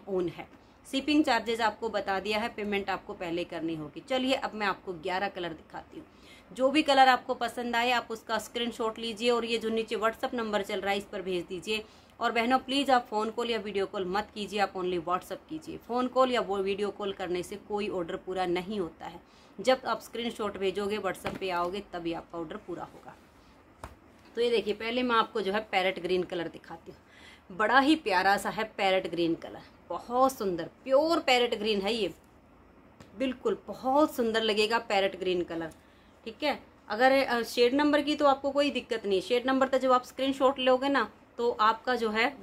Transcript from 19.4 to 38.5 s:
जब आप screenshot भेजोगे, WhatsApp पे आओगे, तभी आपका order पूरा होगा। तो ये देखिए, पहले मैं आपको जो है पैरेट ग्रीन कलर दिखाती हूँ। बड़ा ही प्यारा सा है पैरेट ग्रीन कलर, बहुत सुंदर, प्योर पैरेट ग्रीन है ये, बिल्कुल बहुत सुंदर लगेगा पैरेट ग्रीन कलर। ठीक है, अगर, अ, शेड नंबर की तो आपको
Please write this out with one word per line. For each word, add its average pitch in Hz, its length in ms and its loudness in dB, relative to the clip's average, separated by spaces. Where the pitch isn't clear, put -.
जब 262 280 2
आप 226 140 -2
screenshot 226 560 -6
भेजोगे, 196 420 -2
WhatsApp 190 380 -6
पे 190 140 -4
आओगे, 175 320 -2
तभी 170 200 -6
आपका 165 260 -10
order 170 180 -8
पूरा - 280 -10
होगा। - 300 -20
तो 233 40 0
ये 240 60 2
देखिए, 208 240 0
पहले 226 300 -4
मैं 240 120 2
आपको 220 260 2
जो 190 120 -2
है 208 60 0
पैरेट 185 280 0
ग्रीन 180 240 0
कलर 170 240 -6
दिखाती - 440 -16
हूँ। - 640 -20
बड़ा 226 220 6
ही 285 160 6
प्यारा 196 420 4
सा - 120 -4
है 190 140 -4
पैरेट 190 340 2
ग्रीन 170 240 2
कलर, 110 260 -12
बहुत 247 440 2
सुंदर, 180 360 -4
प्योर 311 360 4
पैरेट 247 360 4
ग्रीन 208 260 0
है 202 120 -2
ये, 196 200 -2
बिल्कुल 247 400 -4
बहुत 269 480 2
सुंदर 226 280 0
लगेगा 214 340 2
पैरेट 196 300 2
ग्रीन 180 240 0
कलर। 165 300 -6
ठीक 220 180 -8
है, 277 140 0
अगर, 247 220 4
अ, 262 300 2
शेड 240 320 2
नंबर 294 280 4
की 294 140 0
तो 294 100 2
आपको 269 260 4